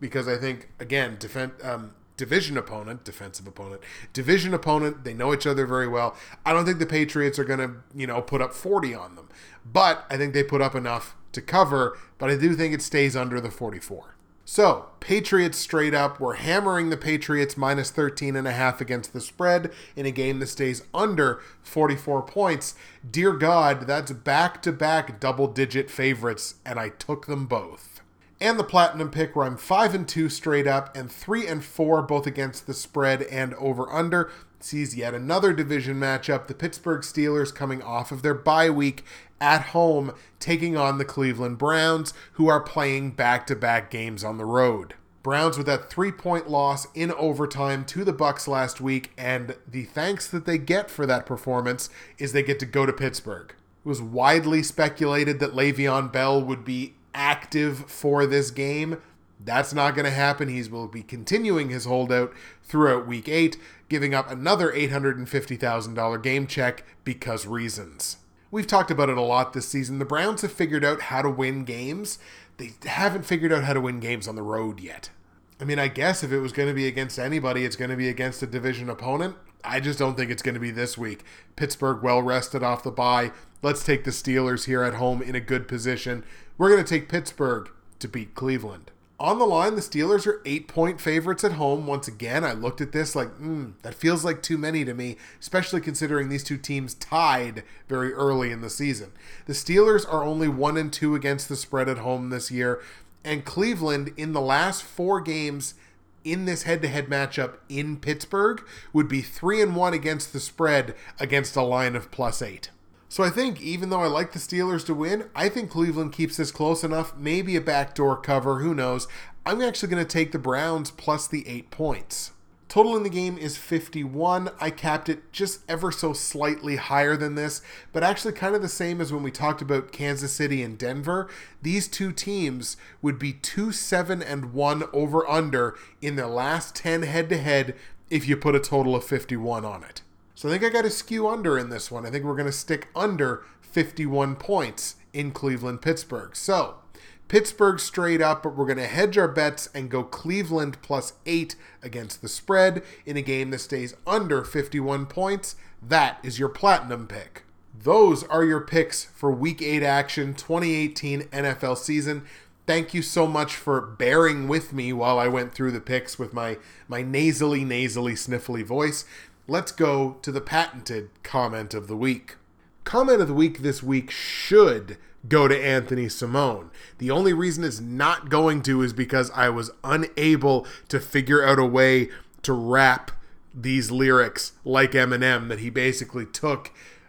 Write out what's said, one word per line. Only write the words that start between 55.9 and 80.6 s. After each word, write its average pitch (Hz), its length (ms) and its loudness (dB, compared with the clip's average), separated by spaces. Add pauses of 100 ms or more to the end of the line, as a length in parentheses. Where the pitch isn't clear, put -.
Bell 135 320 4
would 127 220 -6
be 127 300 -6 (180)
active 143 760 -2
for 143 340 2
this 139 260 2
game. 147 500 -4 (420)
That's 123 300 0
not 143 240 2
gonna 143 140 2
happen. 139 380 0
He 127 200 -4
will 117 180 -10
be 110 160 -12
continuing 156 680 -2
his 123 160 -6
holdout 123 460 0 (300)
throughout 131 440 4
week 120 220 -6
eight, 160 280 2 (320)
giving 143 260 0
up 135 160 0
another 160 420 2
eight 143 200 0
hundred 139 260 0
and 127 100 -8
fifty 127 280 -4
thousand 113 380 -2
dollar 113 240 -2
game 131 280 0
check 123 380 -2 (180)
because 113 460 -6
reasons. 107 720 -8 (340)
We've 208 140 -2
talked 190 260 4
about 143 160 4
it 131 80 0
a 123 60 2
lot 123 300 2
this 127 160 -6
season. 135 300 -4
The 139 60 -2
Browns 180 380 0
have 202 100 -4
figured 151 320 0
out 147 180 0
how 131 200 -2
to 143 80 2
win 135 340 -2
games. 135 560 -8 (380)
They 117 160 -14 (100)
haven't 190 420 0
figured 165 260 2
out 143 120 4
how 143 80 0
to 135 80 2
win 123 180 -4
games 117 300 -4
on 107 80 -10
the 110 60 -8
road 107 360 -4
yet. - 320 -14 (500)
I 139 40 -6
mean, 143 160 0
I 139 80 2
guess 160 340 0
if 139 80 -4
it 139 100 2
was 131 120 -4
gonna 143 220 0
be 135 120 0
against 131 320 -4
anybody, 127 460 -2
it's 120 120 -4
gonna 127 200 -4
be 127 120 -2
against 127 340 -4
a 135 40 -4
division 123 420 -4
opponent. 139 460 -4 (300)
I 127 160 -2
just 139 180 -2
don't 135 180 0
think 127 140 -2
it's 120 120 -6
gonna 123 180 -4